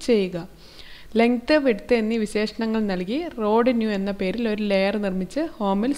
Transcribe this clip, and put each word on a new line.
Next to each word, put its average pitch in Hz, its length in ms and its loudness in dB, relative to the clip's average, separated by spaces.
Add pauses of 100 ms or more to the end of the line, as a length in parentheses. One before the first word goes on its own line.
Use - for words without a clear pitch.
ചെയ്യുക. 190 320 2 (840)
ലെങ്ത്, 240 340 2 (120)
വിഡ്ത് 220 320 0
എന്നീ 220 280 0
വിശേഷണങ്ങൾ 220 560 -2 (100)
നൽകി 185 260 -2 (240)
റോഡ് 226 380 4
ന്യൂ 220 180 0
എന്ന 196 140 -2 (100)
പേരിൽ 214 320 -2
ഒരു 214 180 -2
ലെയർ 196 340 2
നിർമ്മിച്ച് 185 380 -2 (140)
ഹോമിൽ 208 400 0